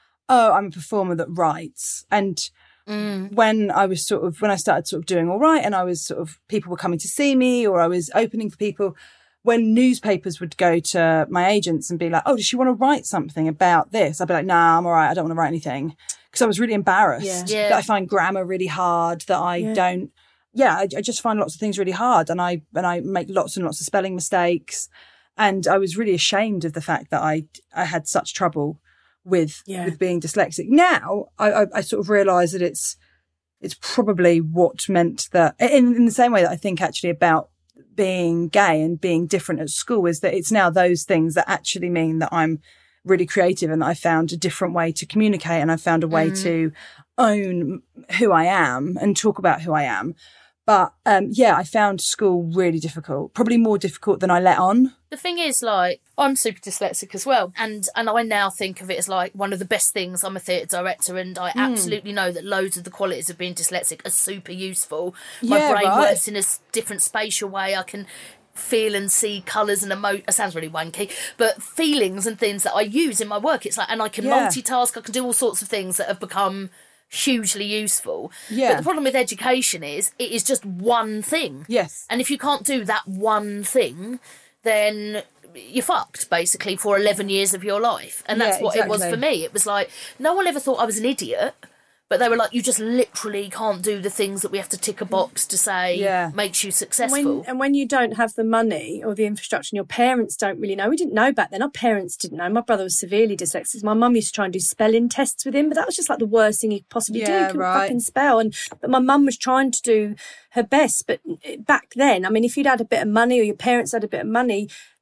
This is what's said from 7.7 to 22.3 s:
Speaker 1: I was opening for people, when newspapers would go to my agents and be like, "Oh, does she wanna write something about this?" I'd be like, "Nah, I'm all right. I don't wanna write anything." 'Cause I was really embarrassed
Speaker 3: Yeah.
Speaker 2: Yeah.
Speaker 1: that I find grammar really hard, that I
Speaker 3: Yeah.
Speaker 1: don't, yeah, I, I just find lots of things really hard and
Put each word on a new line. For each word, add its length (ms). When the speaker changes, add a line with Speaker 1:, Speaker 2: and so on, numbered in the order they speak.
Speaker 1:
I 60
was 280
opening 360
for 80
people, 360
when 300
newspapers 640
would 200
go 220
to 500
my 180
agents 400
and 100
be 120
like, 160
"Oh, 100
does 80
she 120
wanna 180
write 320
something 420
about 440
this?" 280
I'd 80
be 60
like, 100
"Nah, 320
I'm 100
all 60
right. 180
I 40
don't 100
wanna 160
write 80
anything." 480
'Cause 120
I 40
was 140
really 140
embarrassed 720
Speaker 3:
Yeah. 140
Speaker 2:
Yeah. 80
Speaker 1:
that 80
I 40
find 260
grammar 360
really 220
hard, 640
that 100
I 180
Speaker 3:
Yeah. 180
Speaker 1:
don't, 360
yeah, 240
I, 120
I 20
just 220
find 160
lots 160
of 60
things 180
really 140
hard 360
and 120